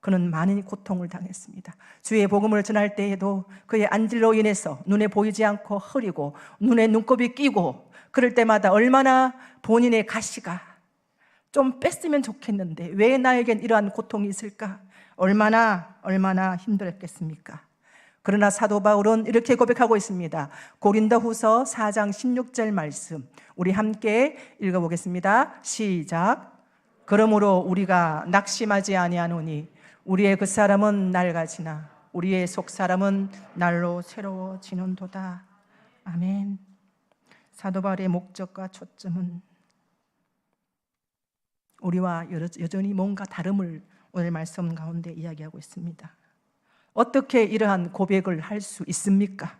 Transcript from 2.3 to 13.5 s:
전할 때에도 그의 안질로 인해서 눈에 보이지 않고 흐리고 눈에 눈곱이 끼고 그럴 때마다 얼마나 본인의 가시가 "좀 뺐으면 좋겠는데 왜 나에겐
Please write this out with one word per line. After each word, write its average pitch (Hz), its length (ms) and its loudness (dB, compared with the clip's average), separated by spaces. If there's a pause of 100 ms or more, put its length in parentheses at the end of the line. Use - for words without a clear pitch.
전할 208 360 -2
때에도 196 480 -4 (220)
그의 214 200 0
안질로 220 460 2
인해서 208 520 0
눈에 208 220 2
보이지 214 380 0
않고 208 320 -2
흐리고 185 580 -6 (240)
눈에 226 280 4
눈곱이 233 480 2
끼고 202 540 -2 (220)
그럴 247 220 2
때마다 214 400 4
얼마나 254 600 6 (280)
본인의 226 460 4
가시가 208 520 -8 (920)
"좀 262 260 2
뺐으면 320 420 0
좋겠는데 185 760 -6
왜 226 220 6
나에겐 247 440 2